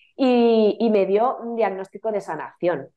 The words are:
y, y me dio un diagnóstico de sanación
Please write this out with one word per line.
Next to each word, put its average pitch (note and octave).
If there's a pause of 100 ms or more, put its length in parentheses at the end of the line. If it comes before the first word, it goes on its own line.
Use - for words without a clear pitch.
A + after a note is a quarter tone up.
(160)
y, A#3
y A#3
me G3+
dio G#3+
un A#3
diagnóstico G3+
de G3+
sanación D#3